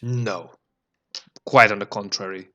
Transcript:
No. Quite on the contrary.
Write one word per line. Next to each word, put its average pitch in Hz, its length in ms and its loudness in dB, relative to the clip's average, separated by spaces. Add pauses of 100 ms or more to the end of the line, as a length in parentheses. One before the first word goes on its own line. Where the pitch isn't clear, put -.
No. 117 480 -6 (920)
Quite 117 280 6
on 101 80 -4
the 101 60 -6
contrary. 95 680 -10